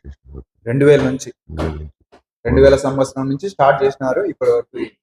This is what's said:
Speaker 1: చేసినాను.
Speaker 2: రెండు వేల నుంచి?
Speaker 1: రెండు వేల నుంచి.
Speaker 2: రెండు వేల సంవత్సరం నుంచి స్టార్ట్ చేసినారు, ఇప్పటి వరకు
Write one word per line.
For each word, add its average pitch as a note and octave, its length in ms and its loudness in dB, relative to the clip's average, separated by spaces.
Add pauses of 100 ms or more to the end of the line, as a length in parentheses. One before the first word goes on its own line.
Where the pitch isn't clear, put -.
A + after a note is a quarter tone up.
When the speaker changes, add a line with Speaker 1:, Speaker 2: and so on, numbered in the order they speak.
Speaker 1:
చేసినాను. C#2 360 -20 (240)
Speaker 2:
రెండు C#3 220 0
వేల C#3+ 180 6
నుంచి? B2+ 220 -8
Speaker 1:
రెండు D#2 340 -12
వేల D#2+ 140 -4
నుంచి. - 420 -20 (260)
Speaker 2:
రెండు B2+ 180 2
వేల C#3 200 8
సంవత్సరం C3+ 460 -4
నుంచి C#3+ 240 -6
స్టార్ట్ C#3 300 2
చేసినారు, C3+ 380 -2 (100)
ఇప్పటి B2 240 -2
వరకు - 220 -6 (260)